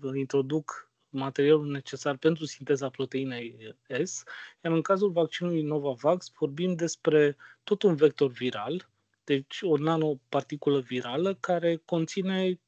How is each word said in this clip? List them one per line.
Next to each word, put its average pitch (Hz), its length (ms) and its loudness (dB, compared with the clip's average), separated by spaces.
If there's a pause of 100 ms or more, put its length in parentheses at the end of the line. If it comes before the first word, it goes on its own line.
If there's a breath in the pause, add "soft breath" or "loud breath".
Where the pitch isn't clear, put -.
(160)
introduc 139 720 -2 (200)
materialul 143 640 2
necesar 139 460 -6
pentru 160 280 2
sinteza 139 440 -2
proteinei 120 880 -8 (280)
S, - 200 -8 (400 loud breath)
iar 165 100 0
în 165 80 2
cazul 196 300 2
vaccinului 170 500 0
Novavax 147 760 -2
vorbim 160 360 -2
despre 151 640 2 (260 loud breath)
tot - 200 -2
un 185 120 6
vector 143 360 4
viral, 120 580 -4 (340)
deci 139 380 -2
o 165 160 2
nanoparticulă 147 1000 0
virală 127 600 -2
care 170 460 0
conține 185 840 0